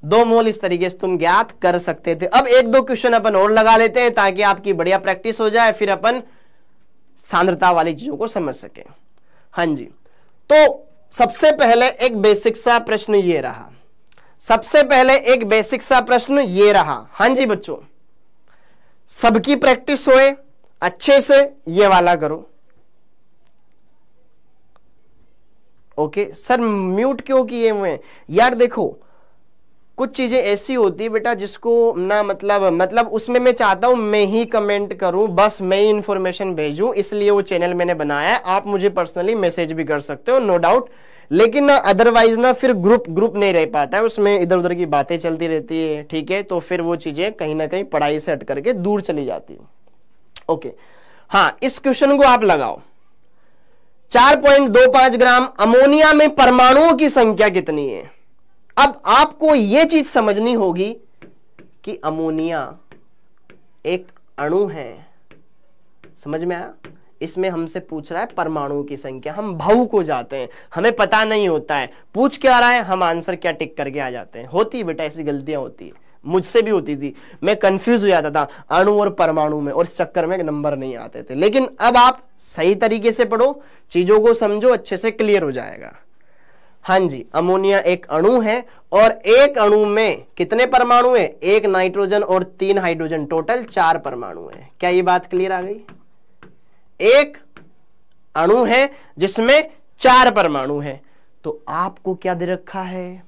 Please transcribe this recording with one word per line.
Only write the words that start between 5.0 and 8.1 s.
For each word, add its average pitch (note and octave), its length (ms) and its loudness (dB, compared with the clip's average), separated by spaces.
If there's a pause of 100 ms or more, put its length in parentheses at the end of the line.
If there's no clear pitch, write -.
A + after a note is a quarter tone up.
हो A3 100 0
जाए, A3+ 220 2
फिर G#3+ 180 -4
अपन A3 320 -2 (1040)
सांद्रता F3+ 460 0
वाली E3 220 0
चीजों E3 240 -10